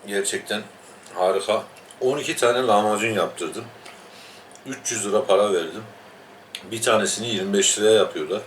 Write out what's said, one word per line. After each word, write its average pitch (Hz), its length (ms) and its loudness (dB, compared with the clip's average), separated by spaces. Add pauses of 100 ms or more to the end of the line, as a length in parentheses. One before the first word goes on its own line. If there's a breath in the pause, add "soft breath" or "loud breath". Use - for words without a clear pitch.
Gerçekten 101 560 -4 (520)
harika. 95 480 0 (380)
On 131 180 0
iki 156 180 -4
tane 123 300 2
lahmacun 107 460 2
yaptırdım. 90 520 -4 (1000 loud breath)
Üç - 260 -8
yüz 104 140 -4
lira 107 200 2
para 101 260 4
verdim. 87 320 -4 (840)
Bir 110 120 -6
tanesini 110 460 0
yirmi 98 300 0
beş 98 200 2
liraya 107 160 6
yapıyorlar. 90 520 0